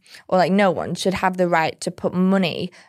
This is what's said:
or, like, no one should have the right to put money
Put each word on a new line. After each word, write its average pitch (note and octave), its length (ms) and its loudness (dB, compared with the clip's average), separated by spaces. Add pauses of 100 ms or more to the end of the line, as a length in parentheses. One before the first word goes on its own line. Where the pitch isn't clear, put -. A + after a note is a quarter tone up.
(300)
or, F#3 80 2
like, E3+ 160 2
no G3 180 4
one A2 240 -4
should F#3+ 200 -2
have F#3 200 -2
the F3+ 140 0
right D#3+ 320 0
to F3 100 -6
put - 220 -6
money F#3 580 0 (180)